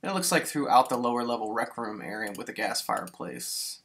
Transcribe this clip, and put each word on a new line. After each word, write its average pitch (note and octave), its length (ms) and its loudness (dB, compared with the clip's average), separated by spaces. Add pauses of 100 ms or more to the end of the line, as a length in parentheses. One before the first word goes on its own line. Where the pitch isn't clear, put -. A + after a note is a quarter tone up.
And G3 100 -4
it - 20 -2
looks F#3 200 2
like E3 120 4
throughout C3 440 6
the B2+ 80 2
lower A#2+ 260 2
level A#2 300 -2
rec A#2 240 -2
room G#2+ 240 -6
area G#2+ 340 -6
with - 140 -8
a G#2+ 40 -10
gas G#2 280 -2
fireplace. - 1040 -6